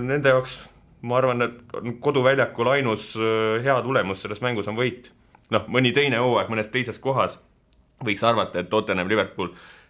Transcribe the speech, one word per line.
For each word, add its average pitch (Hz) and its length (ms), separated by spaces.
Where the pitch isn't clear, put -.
nende 139 240
jaoks, 131 300
ma 123 140
arvan, 123 260
et - 320
on 120 240
koduväljakul 131 640
ainus, 127 500
äh, 110 460
hea 135 180
tulemus 107 400
selles 101 200
mängus 113 260
on 107 100
võit. 120 340
Noh, 107 160
mõni 123 240
teine 135 240
hooaeg 113 320
mõnes 110 240
teises 120 260
kohas 123 380
võiks 104 200
arvata, 107 340
et 87 100
Tottenham, 95 400
Liverpool, 98 420